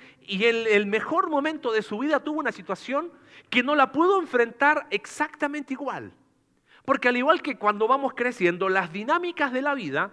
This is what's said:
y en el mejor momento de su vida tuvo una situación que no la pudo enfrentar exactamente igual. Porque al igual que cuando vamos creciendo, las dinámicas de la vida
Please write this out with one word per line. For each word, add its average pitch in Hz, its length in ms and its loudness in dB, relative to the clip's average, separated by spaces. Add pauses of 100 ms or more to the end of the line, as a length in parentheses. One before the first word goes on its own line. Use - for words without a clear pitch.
(200)
y 196 240 -4
en 233 240 2
el 208 180 4
mejor 285 440 0
momento 294 420 -2
de 220 80 0
su 208 180 -8
vida 294 240 0
tuvo 302 160 -4
una 262 140 -2
situación 247 580 -6 (380)
que 247 140 2
no 277 120 0
la 269 180 4
pudo 359 280 4
enfrentar 269 720 0
exactamente 294 840 -6
igual. 214 400 -8 (720)
Porque 262 240 2
al 247 80 4
igual 294 240 2
que 254 160 -6
cuando 208 320 0
vamos 269 260 2
creciendo, 190 540 0
las 185 240 0
dinámicas 294 600 -2
de 254 80 -2
la 285 120 -2
vida 175 380 -2